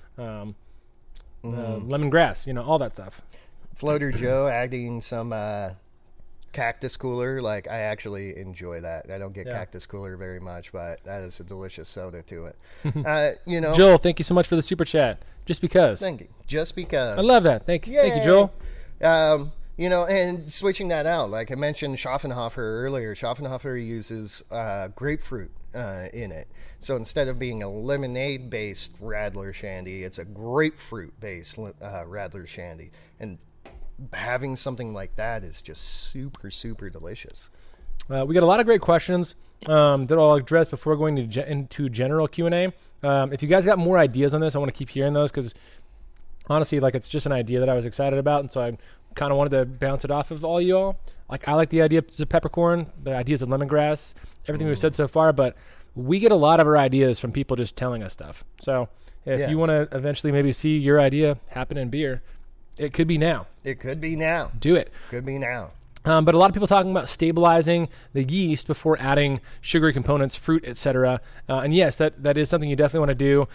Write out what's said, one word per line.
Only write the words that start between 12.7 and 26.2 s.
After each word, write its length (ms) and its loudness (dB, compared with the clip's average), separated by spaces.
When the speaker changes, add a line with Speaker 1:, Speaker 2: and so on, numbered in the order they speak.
Speaker 1:
<laughs> 240 -4
Speaker 2:
Uh, 260 0
you 160 -2
know. 140 0
Speaker 1:
Joel, 240 10
thank 200 0
you 60 -2
so 100 0
much 120 4
for 100 0
the 60 2
super 240 0
chat. 360 2
Just 160 -4
because. 400 4
Speaker 2:
Thank 220 -4
you. 60 -20
Just 280 -4
because. 440 -2
Speaker 1:
I 40 2
love 200 8
that. 240 4
Thank 200 0
you. 140 -8
Thank 140 6
you, 60 0
Speaker 2:
Yay. 40 0
Speaker 1:
Joel. 280 8
Speaker 2:
Um, 500 4
you 140 -2
know, 160 2
and 440 -2
switching 380 -2
that 160 0
out, 260 0
like 220 -6
I 40 -6
mentioned 420 -4
Schaffenhofer 580 -6
earlier. 580 -6
Schaffenhofer 720 -8
uses, 640 -10
uh, 380 -6
grapefruit 600 -8
uh, 360 -10
in 200 -12